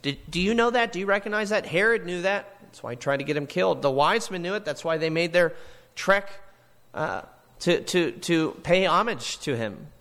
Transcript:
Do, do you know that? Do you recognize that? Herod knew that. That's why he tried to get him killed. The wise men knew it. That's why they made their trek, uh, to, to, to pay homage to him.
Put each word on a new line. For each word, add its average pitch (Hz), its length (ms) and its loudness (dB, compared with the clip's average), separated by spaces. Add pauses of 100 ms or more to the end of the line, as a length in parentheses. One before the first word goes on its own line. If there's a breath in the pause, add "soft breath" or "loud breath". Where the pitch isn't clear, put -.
Do, 143 120 -2 (160)
do 165 120 -2
you 202 120 2
know 233 160 4
that? 233 240 0
Do 175 60 -4
you 196 60 -4
recognize 208 440 0
that? 208 160 0
Herod 202 400 2
knew 175 160 -6
that. 196 400 -2
That's - 200 -20
why 120 120 -8
he - 20 -6
tried 139 220 0
to 143 60 -4
get 143 140 -2
him 147 80 -2
killed. 180 360 0
The 143 100 2
wise 165 400 2
men 180 100 -6
knew 180 140 -4
it. 208 100 -6
That's 147 180 -6
why 160 140 0
they 160 120 0
made 165 240 0
their 170 200 4 (420 loud breath)
trek, 196 340 2 (640 soft breath)
uh, 120 300 -4 (360)
to, - 220 2
to, 175 300 0
to 160 400 0 (120)
pay 185 220 4
homage 185 540 0
to 151 160 -2
him. 107 320 -6 (140)